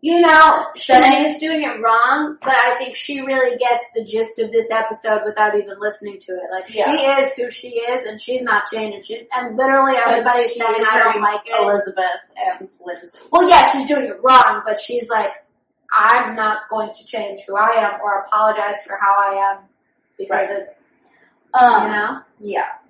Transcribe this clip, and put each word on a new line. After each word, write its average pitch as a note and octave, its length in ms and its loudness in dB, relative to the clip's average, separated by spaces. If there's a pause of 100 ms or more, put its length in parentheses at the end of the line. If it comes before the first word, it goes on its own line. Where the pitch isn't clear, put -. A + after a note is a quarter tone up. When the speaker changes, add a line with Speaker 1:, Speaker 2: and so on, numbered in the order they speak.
Speaker 1:
You E4+ 220 2
know, D#4+ 440 6 (100)
Speaker 2:
Shanae - 260 6 (200)
Speaker 1:
Shanae D4+ 60 2
is D4 80 -4
doing D#4 260 -4
it A#3+ 180 -6
wrong, C4 600 2
but C4+ 160 2
I B3 220 2
think C4 180 -10
she C#4 240 -10
really C4 380 0
gets A#3+ 340 -2
the A3+ 100 -6
gist A3 380 -6
of G#3+ 100 -4
this A3+ 220 0
episode A3 520 -2
without G#3+ 300 -2
even G3+ 240 -4
listening G#3 400 -10
to - 140 -14
it. F3+ 180 -10
Like, F#3 240 -10
Speaker 2:
Yeah. A#3+ 220 0
Speaker 1:
she C4+ 80 0
is C4+ 320 2
who A#3+ 160 -6
she A#3+ 260 -12
is, A#3+ 280 -4
and G#3+ 140 -12
she's B3+ 220 -6
not - 240 -2
changing. G#3+ 360 -8
She, A3+ 280 -14
and A#3+ 260 -6
literally C4+ 360 2
Speaker 2:
But A#3+ 160 0
Speaker 1:
everybody's A#3 440 2
Speaker 2:
she A#3+ 60 -10
Speaker 1:
saying, A3 220 -2
Speaker 2:
is A3 80 0
Speaker 1:
"I A3 100 2
don't A3 80 4
Speaker 2:
hurting G#3 160 0
Speaker 1:
like G#3 260 -2
it." A#3 140 0
Speaker 2:
Elizabeth F#3+ 760 -2
and - 380 -6 (100)
Lindsay. - 340 -14 (120)
Speaker 1:
Well, F4 180 6
yeah, C4+ 220 6
she's C4+ 160 -2
doing C#4+ 200 0
it - 140 -10
wrong, G#3 460 6
but G#3+ 140 -4
she's A#3+ 280 -8
like, G#3+ 240 -2 (600)
"I'm A3+ 420 2
not G#3+ 340 -4
going G#3+ 240 -6
to - 120 -20
change G#3 420 -10
who G3 100 -6
I G#3+ 140 4
am A3 300 0
or G3+ 240 -2
apologize G#3+ 600 -2
for G3+ 160 -10
how G3+ 160 2
I G3 360 0
am - 160 -12 (500)
because F#3+ 300 -4
Speaker 2:
Right. G3 200 -8 (880)
Speaker 1:
of," B3+ 80 6
Speaker 2:
Um, A3 220 4
Speaker 1:
you G#3+ 120 -4
know? A3+ 240 -4 (200)
Speaker 2:
Yeah. G3+ 320 -6 (180)